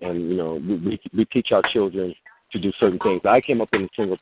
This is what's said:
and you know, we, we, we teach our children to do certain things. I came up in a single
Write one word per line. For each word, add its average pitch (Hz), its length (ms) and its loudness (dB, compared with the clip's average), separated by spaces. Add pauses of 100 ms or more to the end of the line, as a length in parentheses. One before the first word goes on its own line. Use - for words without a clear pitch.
and 87 280 -4
you 92 60 -2
know, 80 300 -4
we, 98 100 -2
we, 92 240 -4 (180)
we 113 80 2
teach - 260 -2
our 98 120 6 (100)
children 95 400 -2 (400)
to 107 60 -6
do 95 200 0
certain 92 200 4
things. 95 260 0
I 117 160 6
came 123 200 0
up 107 120 -4
in 101 100 0
a 90 120 -6
single 95 260 -2